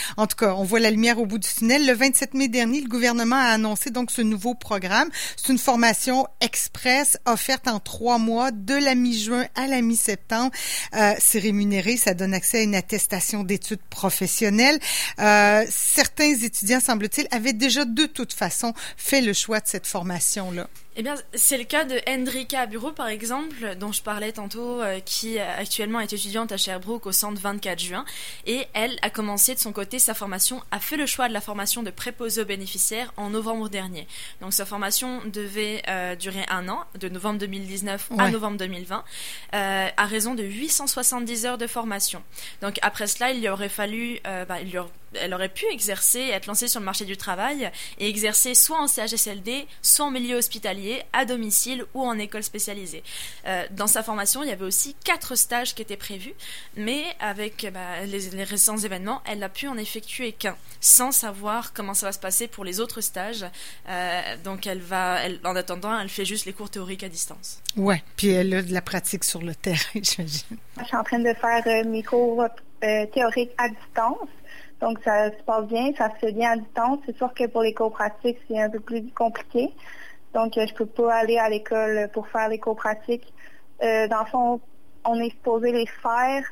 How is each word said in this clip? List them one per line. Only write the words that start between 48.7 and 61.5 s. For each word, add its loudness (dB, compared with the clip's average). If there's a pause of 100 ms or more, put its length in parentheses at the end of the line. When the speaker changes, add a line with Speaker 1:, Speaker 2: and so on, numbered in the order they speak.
Speaker 2:
en 2
C 0
H -4
S 0
L -8
D, -4 (160)
soit 4
en -2
milieu -2
hospitalier, -2 (260)
à 2
domicile 0 (100)
ou -2
en -2
école -6
spécialisée. -8 (440)
Euh, -2
dans -2
sa 4
formation, 0
il -2
y -4
avait -6
aussi 0 (100)
quatre -2
stages 0
qui -8
étaient -8
prévus, -10 (420)
mais -2 (140)
avec, -6
bah, -8
les, -6
les -6
récents 2
événements, -4
elle -6
n'a -6
pu -8
en -6
effectuer -6
qu'un, -4 (240)
sans 8
savoir -2